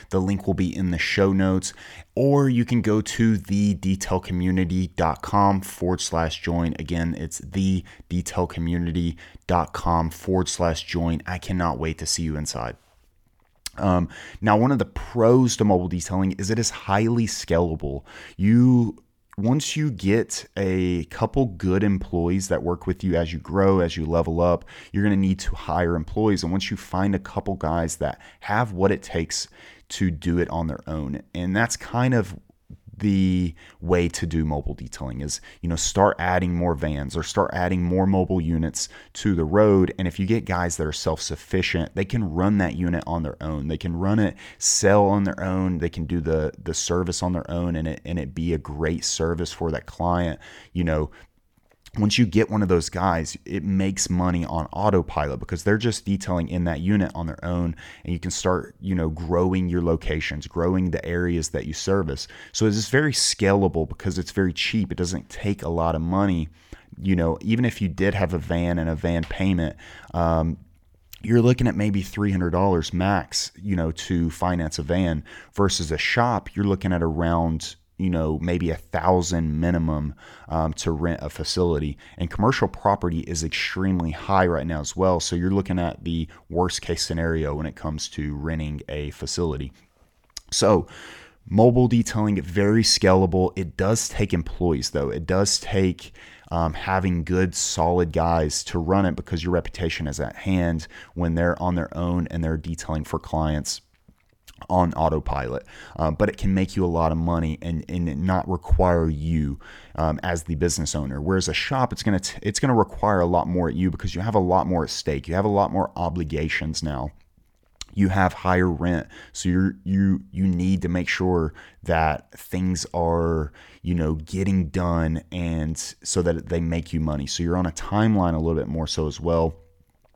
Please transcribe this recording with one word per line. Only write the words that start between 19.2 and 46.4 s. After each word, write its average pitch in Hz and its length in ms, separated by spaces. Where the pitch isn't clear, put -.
once 127 400
you 151 120
get 104 560
a 92 480
couple - 400
good 92 360
employees 92 680
that 80 120
work 87 240
with 92 200
you 90 100
as 82 160
you 82 80
grow, 98 400
as 85 160
you 80 100
level 82 360
up, 87 240
you're 101 120
gonna 101 120
need 95 240
to - 160
hire 87 400
employees. 98 480
And 85 80
once 95 180
you 104 60
find 95 400
a 92 40
couple 98 360
guys 82 420
that 71 220
have 107 320
what 95 180
it 90 100
takes - 460
to 92 220
do 85 280
it 85 100
on 82 180
their 73 180
own, 73 360
and 90 220
that's 117 220
kind 127 360
of 98 220
the 92 580
way 87 300
to - 180
do 80 160
mobile 73 300
detailing 64 480
is, 71 180
you 85 80
know, 82 80
start - 420
adding 90 340
more 87 220
vans 71 400
or 82 80
start - 300
adding 90 280
more 92 240
mobile 92 360
units 80 480
to 101 220
the 82 100
road. 98 520
And 95 80
if 87 140
you 95 60
get 113 180
guys 87 320
that 80 100
are 78 60
self-sufficient, - 1040
they 95 80
can 101 260
run 92 280
that 85 180
unit 87 320
on 85 160
their - 180
own. 76 280
They 80 80
can 85 180
run 95 240
it, 101 160
sell 101 480
on 98 180
their 92 180
own. 92 360
They 82 100
can 82 200
do 87 120
the, 78 320